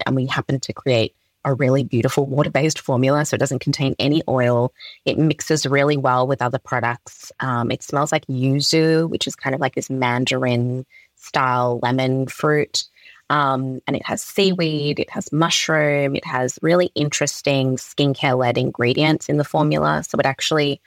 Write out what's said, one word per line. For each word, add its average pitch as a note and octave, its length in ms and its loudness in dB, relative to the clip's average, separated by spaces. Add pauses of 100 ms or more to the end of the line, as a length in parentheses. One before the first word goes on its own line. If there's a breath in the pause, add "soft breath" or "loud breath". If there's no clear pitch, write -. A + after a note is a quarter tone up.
and C3+ 100 0
we C3 120 0
happen C3+ 320 -2
to - 140 -8
create A#2+ 420 0 (280)
a C#3+ 100 0
really C3 300 2
beautiful C3+ 420 0
water-based C#3+ 540 0
formula, C#3 460 2
so - 100 -2
it - 40 -2
doesn't C3+ 200 0
contain - 380 0
any D3 300 2
oil. B2 460 2 (320 loud breath)
It - 120 0
mixes D3+ 480 0
really C#3+ 320 2
well B2+ 300 2
with C#3 140 -2
other B2 180 -2
products. - 800 -6
Um, A#2+ 320 -2
it B2 100 -6
smells D3 300 -2
like D#3 160 -2
yuzu, D#3+ 840 2
which - 180 -4
is - 80 -10
kind C3+ 200 -4
of C#3 60 -6
like C3+ 140 -2
this C3+ 140 -6
mandarin-style B2 1900 -2
lemon C3 460 0
fruit. - 560 -2 (460 loud breath)
Um, C3+ 580 0
and C#3 80 -2
it - 100 -8
has - 160 -6
seaweed, D#3 800 0
it - 100 -4
has - 220 -8
mushroom, D3 840 2
it - 100 -6
has B2+ 360 -2
really F3 320 2
interesting C#3 840 0
skincare-led B2+ 800 0
ingredients C3+ 720 0
in D3 80 2
the D3 60 2
formula. D3+ 600 0
So - 160 -2
it - 60 2
actually C#3+ 600 0